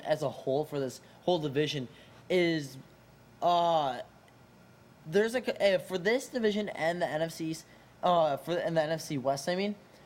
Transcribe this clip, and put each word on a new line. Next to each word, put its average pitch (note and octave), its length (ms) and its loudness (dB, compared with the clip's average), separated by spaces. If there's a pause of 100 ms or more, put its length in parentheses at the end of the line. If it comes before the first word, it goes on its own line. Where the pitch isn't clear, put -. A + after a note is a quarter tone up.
as D3+ 180 0
a C#3+ 60 0
whole C3+ 380 -2
for D3 120 -8
this C3 220 -4 (220)
whole F3+ 160 2
division, D3 500 -2 (420)
is, E3 460 2 (640)
uh, E3 560 2 (1080)
there's G#3+ 260 2
a B3 100 -2
c-, - 80 -2
uh, G3 260 4
for F#3 200 -4
this A3+ 300 0
division G#3+ 420 0
and E3+ 320 -2
the E3 40 0
N D3+ 160 0
F E3 100 -2
Cs, D#3+ 320 -6 (380)
uh, E3 360 4
for, E3 180 -4
and E3 200 -2
the D#3+ 60 4
N D3+ 80 0
F D#3+ 100 -2
C D#3 180 -6
West, C3+ 300 -2
I F3 60 2
mean, G3+ 200 -2 (320)